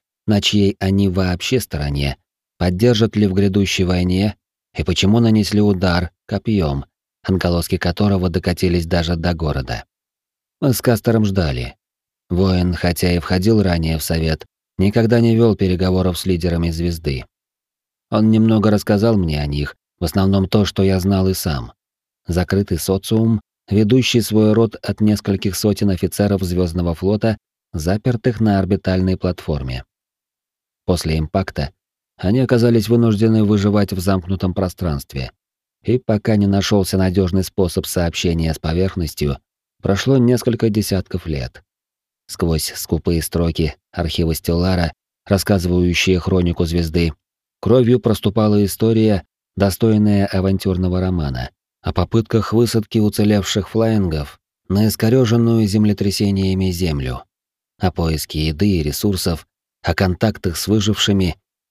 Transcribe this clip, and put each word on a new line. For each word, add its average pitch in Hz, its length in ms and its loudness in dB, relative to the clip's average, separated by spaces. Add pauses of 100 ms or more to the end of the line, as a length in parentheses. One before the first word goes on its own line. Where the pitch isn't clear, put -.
(280)
на 104 120 2
чьей 101 380 2
они 98 300 2
вообще 92 500 -2
стороне, 71 580 -4 (420)
поддержат 104 580 2
ли 104 100 2
в 92 60 0
грядущей 98 500 0
войне 92 540 0 (420)
и 76 60 -2
почему 117 340 2
нанесли 110 420 2
удар 90 520 0 (140)
копьем, 90 580 -2 (400)
отголоски 87 520 0
которого 92 520 0
докатились 87 580 0
даже 85 300 -2
до 85 180 -2
города. 73 500 -4 (760)
Мы 139 140 2
с - 60 -6
Кастером 113 440 0
ждали. 78 500 -2 (560)
Воин, 90 420 2
хотя 87 400 -2
и 87 60 2
входил 98 460 0
ранее 82 340 0
в - 60 -10
совет, 80 420 -2 (300)
никогда 113 440 2
не 113 160 4
вел 113 180 4
переговоров 92 640 0
с - 80 -8
лидерами 85 440 0
звезды. 80 560 -4 (840)
Он 110 220 2
немного 110 400 4
рассказал 107 440 2
мне 78 240 0
о 73 60 -4
них, 71 300 -6 (240)
в 87 40 -4
основном 95 440 0
то, 104 160 2
что - 180 -2
я 95 160 2
знал 95 300 0
и 95 60 0
сам. 67 400 -6 (520)
Закрытый 90 520 -2
социум, 110 640 0 (300)
ведущий 110 500 2
свой 107 320 2
род 113 300 2
от - 180 -4
нескольких 104 540 0
сотен 101 360 0
офицеров 95 520 0
Звездного 87 540 -2
флота, 104 420 0 (340)
запертых 107 680 -2
на 104 180 2
орбитальной 92 580 0
платформе. 65 680 -4 (1040)
После 80 340 0
импакта 78 500 -4 (460)
они 104 240 0
оказались 117 480 2
вынуждены 110 560 4
выживать 101 480 2
в 92 80 -6
замкнутом 92 540 -2
пространстве. 76 760 -6 (540)
И 117 140 0
пока 107 360 0
не 101 140 2
нашелся 98 500 0
надежный 92 460 2
способ 92 420 -2
сообщения 82 640 -2
с - 60 -8
поверхностью, 82 800 -4 (440)
прошло 113 340 0
несколько 120 520 2
десятков 98 580 -4
лет. 67 360 -8 (640)
Сквозь 82 480 -2
скупые 85 460 -2
строки 82 560 -2 (160)
архива 82 420 -2
Стеллара, 87 600 -2 (320)
рассказывающие 90 920 0
хронику 87 460 0
звезды, 82 480 0 (480)
кровью 123 400 4
проступала 104 640 2
история, 110 600 0 (320)
достойная 104 720 2
авантюрного 92 760 -2
романа, 76 500 -4 (320)
о 87 100 -4
попытках 107 600 -2
высадки 113 440 0
уцелевших 104 720 0
флаингов 101 720 -2 (300)
на 104 180 2
искореженную 113 800 2
землетрясениями 98 1040 0
землю, 73 540 -4 (540)
о 92 140 -2
поиске 80 540 -4
еды 87 320 0
и 78 40 -2
ресурсов, 85 640 -4 (360)
о 92 120 -2
контактах 92 600 -2
с - 100 -8
выжившими 101 680 0 (340)